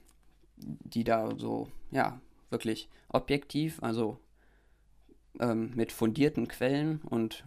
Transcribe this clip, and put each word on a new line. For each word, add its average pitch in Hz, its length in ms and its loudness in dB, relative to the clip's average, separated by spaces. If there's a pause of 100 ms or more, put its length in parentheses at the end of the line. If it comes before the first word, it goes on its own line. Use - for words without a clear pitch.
(560)
die - 480 -4
da 113 320 2
so, 113 320 -4 (240)
ja, 127 300 0 (300)
wirklich 113 380 -2 (200)
objektiv, 143 760 0
also, 113 340 0 (1200)
ähm, 113 340 2
mit 113 160 0
fundierten 117 560 2
Quellen 147 540 0
und 113 460 -2